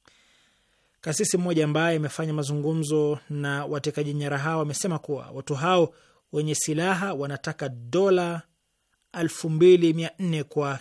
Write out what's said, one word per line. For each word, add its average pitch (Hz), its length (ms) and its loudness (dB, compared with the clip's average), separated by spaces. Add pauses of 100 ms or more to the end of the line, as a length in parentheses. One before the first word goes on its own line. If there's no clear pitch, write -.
(1000)
Kasisi 175 380 -2
mmoja 175 260 2
ambaye 160 320 2
amefanya 156 360 -4
mazungumzo 147 840 0 (120)
na 143 360 -4
watekaji 147 480 -4
nyara 143 240 -2
hao 160 220 -2
amesema 151 380 -2
kuwa 131 320 -8
watu 135 240 -6
hao 170 400 2 (400)
wenye 151 200 -2
silaha 175 600 -2
wanataka 143 540 -6
dola 170 760 0 (680)
elfu 170 380 -4
mbili 170 440 8
mia 165 240 -4
nne 165 260 -2
kwa 139 360 -2